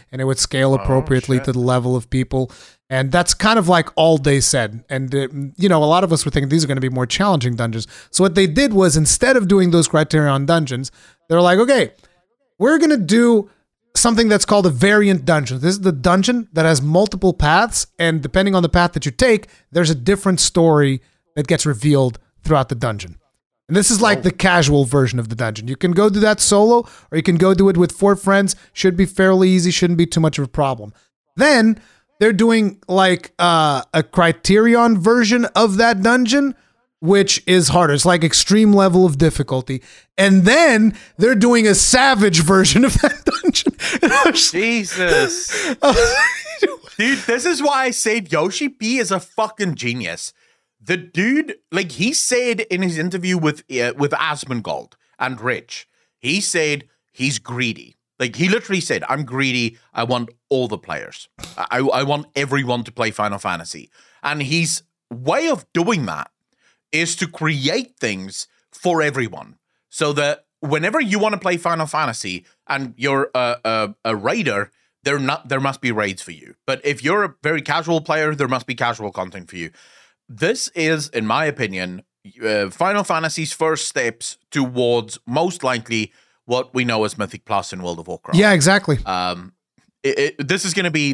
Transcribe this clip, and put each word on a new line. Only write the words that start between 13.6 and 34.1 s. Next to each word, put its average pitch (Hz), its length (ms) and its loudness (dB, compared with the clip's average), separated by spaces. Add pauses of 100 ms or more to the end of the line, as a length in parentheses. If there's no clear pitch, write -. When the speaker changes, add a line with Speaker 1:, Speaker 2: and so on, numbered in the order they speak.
Speaker 1:
something 233 320 2
that's 208 160 2
called 208 220 4
a 180 40 4
variant 196 540 2
dungeon." 131 380 0
This 175 140 0
is 202 60 -8
the 185 120 2
dungeon 185 580 0
that 160 140 0
has 160 160 2
multiple 180 520 0
paths, 180 540 0 (100)
and 165 240 0
depending 190 340 0
on 180 60 2
the 170 60 2
path 175 240 2
that 147 140 -6
you 143 80 -2
take, 226 340 2 (240)
there's 165 180 2
a 160 60 2
different 185 460 0
story 147 600 2 (360)
that 147 100 -4
gets 165 180 0
revealed 135 540 2 (240)
throughout 139 240 2
the 131 80 -6
dungeon. 107 400 -6 (540)
And 165 80 2
this 202 120 4
is, 214 120 0
like, 214 160 4
Speaker 2:
Oh. 127 60 -8
Speaker 1:
the 180 80 2
casual 151 520 2
version 127 340 0
of 113 120 -6
the 117 60 -8
dungeon. 110 340 -6
You 135 80 -8
can 180 160 0
go 202 160 4
do 202 100 0
that 214 220 2
solo, 220 380 4 (300)
or - 60 -8
you 160 80 0
can 175 140 2
go 185 160 4
do 196 160 4
it 175 80 2
with 175 160 2
four 196 240 2
friends. 196 360 2 (200)
Should 185 240 0
be 190 80 2
fairly 190 440 4
easy, 180 220 2
shouldn't 175 260 0
be 170 80 4
too 165 140 -2
much 156 180 2
of 147 60 -4
a 131 60 -6
problem. 120 420 -4 (460)
Then 226 420 4 (400)
they're 220 140 4
doing, 220 440 2 (120)
like, 185 500 2
uh, 156 420 2 (120)
a 160 100 0
Criterion 220 960 4